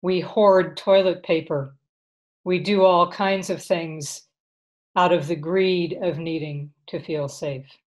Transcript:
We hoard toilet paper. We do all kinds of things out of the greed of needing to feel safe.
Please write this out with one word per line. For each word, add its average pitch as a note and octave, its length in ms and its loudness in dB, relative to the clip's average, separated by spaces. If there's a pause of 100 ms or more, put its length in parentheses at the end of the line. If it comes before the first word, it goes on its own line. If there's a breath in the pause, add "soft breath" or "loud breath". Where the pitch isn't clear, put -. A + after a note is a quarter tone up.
We F#3 180 0
hoard F#3+ 560 4
toilet F#3+ 460 2
paper. D#3 520 -4 (680)
We F3+ 140 0
do F#3+ 260 2
all F3+ 260 6
kinds G3 380 -2
of E3 140 -6
things D#3+ 600 -6 (720)
out F3+ 200 4
of D3 120 0
the E3 100 -4
greed F3 680 -2
of E3+ 160 -2
needing D3+ 520 -8 (180)
to E3 120 -8
feel D3 280 -6
safe. C3+ 420 -10 (200)